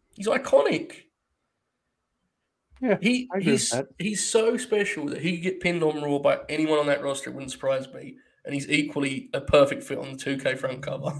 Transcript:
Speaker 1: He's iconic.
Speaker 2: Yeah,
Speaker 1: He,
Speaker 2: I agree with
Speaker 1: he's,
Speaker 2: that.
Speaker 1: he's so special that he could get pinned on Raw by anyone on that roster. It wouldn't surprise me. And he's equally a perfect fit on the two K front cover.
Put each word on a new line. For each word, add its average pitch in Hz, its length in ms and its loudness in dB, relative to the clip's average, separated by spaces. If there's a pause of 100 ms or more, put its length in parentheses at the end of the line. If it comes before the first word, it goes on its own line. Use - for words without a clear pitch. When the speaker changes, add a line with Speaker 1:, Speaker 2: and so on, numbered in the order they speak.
(140)
Speaker 1:
He's 202 140 -6
iconic. 262 640 4 (1900)
Speaker 2:
Yeah, 233 200 2
Speaker 1:
He, 247 320 2
Speaker 2:
I 190 60 -4
agree 196 140 2
with - 100 4
Speaker 1:
he's, - 80 -2
Speaker 2:
that. 131 160 -2 (120)
Speaker 1:
he's 202 300 -2
so 226 280 4
special 202 500 -2
that 143 160 -6
he 175 120 0
could 170 80 -6
get 185 180 -2
pinned 175 220 0
on 151 200 2
Raw 143 160 0
by 143 300 2
anyone 156 300 2
on 147 80 2
that 143 160 2
roster. 139 280 -4
It 127 40 -10
wouldn't 131 180 -12
surprise 131 400 -2
me. 131 240 -16 (280)
And 143 100 -6
he's 139 160 -4
equally 143 640 -2
a 135 60 -2
perfect 139 420 6
fit - 160 -6
on 135 140 -8
the 131 60 -12
two 139 180 -4
K 131 180 -2
front 127 280 -6
cover. 139 380 -6